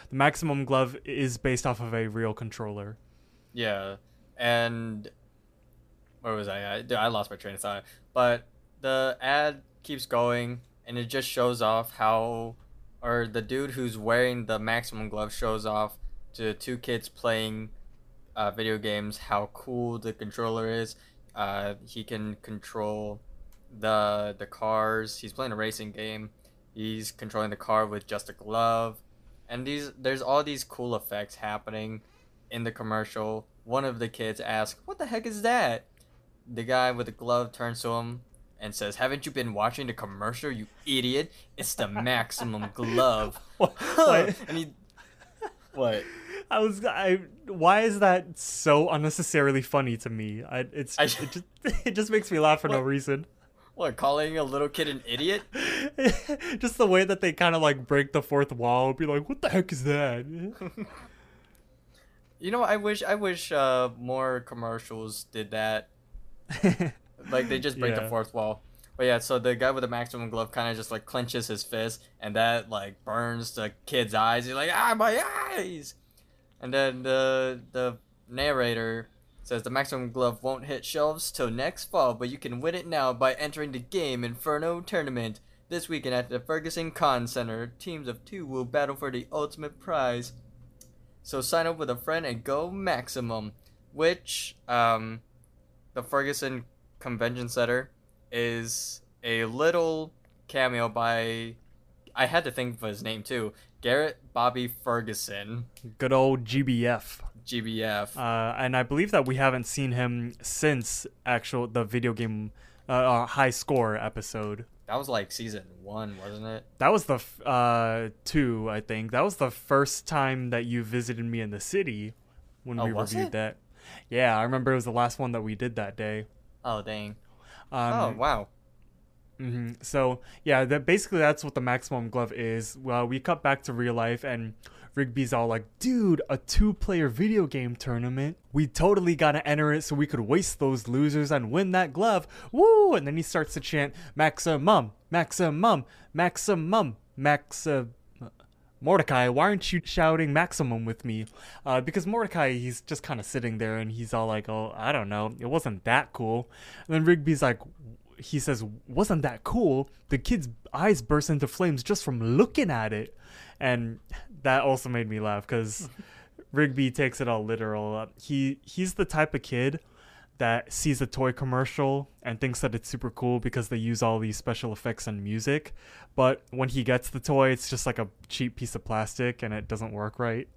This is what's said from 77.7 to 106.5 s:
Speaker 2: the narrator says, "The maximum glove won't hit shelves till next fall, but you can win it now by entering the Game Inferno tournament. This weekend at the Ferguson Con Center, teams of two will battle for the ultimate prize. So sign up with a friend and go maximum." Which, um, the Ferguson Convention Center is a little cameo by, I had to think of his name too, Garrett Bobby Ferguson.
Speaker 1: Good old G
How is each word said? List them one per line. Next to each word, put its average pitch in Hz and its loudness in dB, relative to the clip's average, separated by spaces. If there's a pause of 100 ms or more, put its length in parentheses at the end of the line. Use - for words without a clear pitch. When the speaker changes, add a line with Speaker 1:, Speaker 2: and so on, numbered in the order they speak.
Speaker 2:
the 123 -2 (320)
narrator 120 0 (340)
says, 113 -4
"The 123 -6
maximum 131 -2
glove 120 0
won't 131 -4
hit 139 -6
shelves 156 0
till 123 -2
next 127 -4
fall, 135 2
but 123 -4
you 135 -8
can 123 -8
win 165 0
it 175 -8
now 143 2
by 160 2
entering 147 -6
the 127 -8
Game 131 -2
Inferno 151 -2
tournament. 131 -4 (300)
This 170 -6
weekend 135 -2
at 123 -2
the 123 -4
Ferguson 160 -4
Con 131 2
Center, 117 -6
teams 156 -10
of 117 -10
two 185 -12
will 131 -4
battle 139 0
for 139 -6
the 123 -6
ultimate 147 -6
prize. 123 -2 (880)
So 135 -4
sign 165 2
up 165 -2
with 151 -4
a 123 -2
friend 160 -4
and 117 -6
go 147 -2
maximum." 123 -4 (380)
Which, - -2 (120)
um, 117 2 (720)
the 123 -6
Ferguson 139 -2 (340)
Convention 120 -4
Center 123 0 (400)
is 117 -4 (220)
a 113 0
little 160 0 (360)
cameo 123 2
by, 113 -2 (600)
I 131 4
had 165 2
to 131 -4
think 123 -4
of 117 -16
his 107 -6
name 110 -6
too, 113 -4 (280)
Garrett 139 2 (160)
Bobby 123 2
Ferguson. 113 -4 (340)
Speaker 1:
Good 131 0
old 131 6
G 120 2